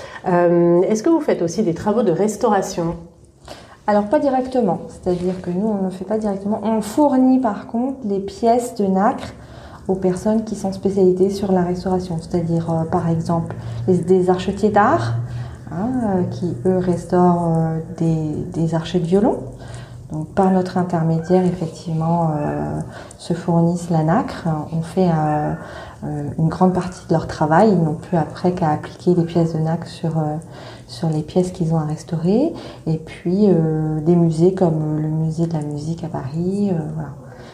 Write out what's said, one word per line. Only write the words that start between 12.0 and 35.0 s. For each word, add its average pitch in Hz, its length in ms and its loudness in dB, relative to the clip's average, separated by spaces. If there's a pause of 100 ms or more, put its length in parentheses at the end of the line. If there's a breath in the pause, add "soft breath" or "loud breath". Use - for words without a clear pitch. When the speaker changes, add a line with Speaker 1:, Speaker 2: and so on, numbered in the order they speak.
Speaker 2:
C'est-à-dire, 165 500 -2
euh, 165 140 0
par 170 240 0
exemple, 165 460 0 (340 loud breath)
les, 180 100 4
des 180 320 4
archetiers 196 400 2
d'art, 220 440 2 (560 loud breath)
hein, 180 180 -4 (160)
euh, 190 200 2
qui, 180 300 -4 (120)
eux, 185 120 4
restaurent, 175 800 2
euh, 160 220 0 (200)
des, 156 540 0
des 160 220 0
archets 165 260 0
de 165 60 -2
violon. 202 320 4 (720 loud breath)
Donc, 156 220 -6
par 190 160 4
notre 185 260 0
intermédiaire, 170 680 0
effectivement, 165 920 -2
euh, 147 420 -4 (380 loud breath)
se - 160 -6
fournissent 170 560 0
la 160 160 2
nacre. - 420 0 (240)
On 165 120 -2
fait, 185 260 0
euh, 151 460 0 (500 loud breath)
euh, 147 200 -6 (140)
une 160 100 2
grande 185 260 2
partie 180 340 -6
de 170 60 2
leur 160 120 0
travail. 165 460 4
Ils 165 100 4
n'ont 160 120 0
plus - 240 -2
après 160 340 0
qu'à 180 160 0
appliquer - 460 0
les 175 100 2
pièces 165 300 0
de 156 40 0
nacre 160 280 -2
sur, 160 320 -4
euh, 151 180 -2 (500 loud breath)
sur - 220 -4
les 156 140 0
pièces 180 280 0
qu'ils 160 220 -2
ont 165 60 2
à 156 80 -2
restaurer. 175 640 0 (340 loud breath)
Et 160 120 0
puis, 190 500 0
euh, 156 520 2
des 160 140 4
musées 170 380 4
comme 156 480 0